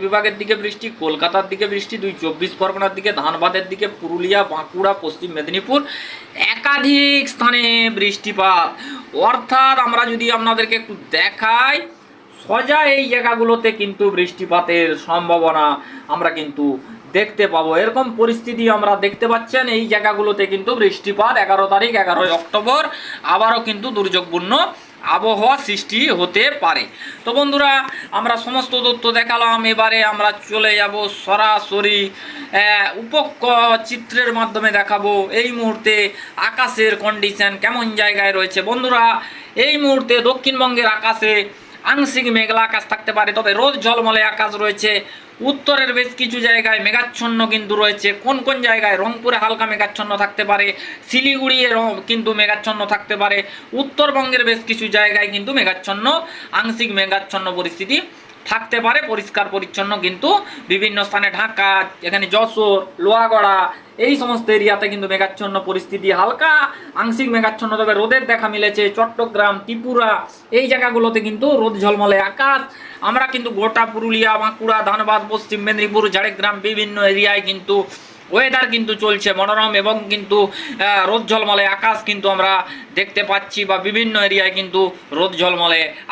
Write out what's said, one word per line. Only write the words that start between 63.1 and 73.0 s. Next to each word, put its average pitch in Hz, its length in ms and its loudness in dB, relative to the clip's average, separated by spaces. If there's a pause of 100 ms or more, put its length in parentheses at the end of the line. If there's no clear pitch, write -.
এই 277 160 4
সমস্ত 240 260 -2 (100)
এরিয়াতে 208 360 2
কিন্তু 196 200 -6
মেঘাচ্ছন্ন 196 420 -4 (140)
পরিস্থিতি, 190 380 -4 (120)
হালকা 247 320 2 (500)
আংশিক 233 340 -2
মেঘাচ্ছন্ন, 220 460 0
তবে 214 120 2
রোদের 226 380 2
দেখা 226 240 0
মিলেছে। 208 280 0 (140)
চট্টগ্রাম, 220 580 0 (100)
ত্রিপুরা, 233 460 0 (400)
এই 247 200 4
জায়গাগুলোতে 233 560 2
কিন্তু 214 200 -2 (140)
রোদ 220 220 0
ঝলমলে 202 340 4 (140)
আকাশ। 269 300 2 (480)